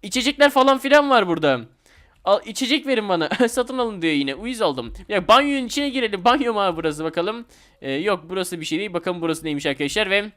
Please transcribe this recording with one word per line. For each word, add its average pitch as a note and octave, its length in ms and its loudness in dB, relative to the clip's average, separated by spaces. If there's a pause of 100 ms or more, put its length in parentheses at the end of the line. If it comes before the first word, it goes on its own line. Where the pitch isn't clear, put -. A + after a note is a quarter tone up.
içecekler B3+ 460 2
falan C4+ 280 4
filan C#4+ 320 4
var A3+ 180 4
burada. D3+ 340 2 (640)
Al, G3 200 4
içecek B3 420 -2
verin A3 220 0
bana. E3 200 0
<laughs> A#3 200 2
Satın B3+ 280 -4
alın A3 240 -4
diyor D#3+ 120 2
yine. C#3 220 -2
Uyuz A3+ 260 -8
oldum. C3 320 -2 (160)
Ya G3+ 180 -2
banyonun C4+ 400 4
içine C#4+ 220 -2
girelim. G#3+ 360 -4
Banyo A#3+ 280 2
mu G#3 80 0
abi F3+ 160 0
burası D#3 260 -4
bakalım. F3+ 420 -4 (360)
Ee, C3+ 100 -8
yok E3+ 380 -2
burası F#3 300 -6
bir D#3 60 -10
şey D#3+ 140 -4
değil. G3+ 140 -6
Bakalım F3 280 -4
burası D#3+ 240 -4
neymiş D3 200 -4
arkadaşlar D3 440 -2
ve G3+ 160 0 (120)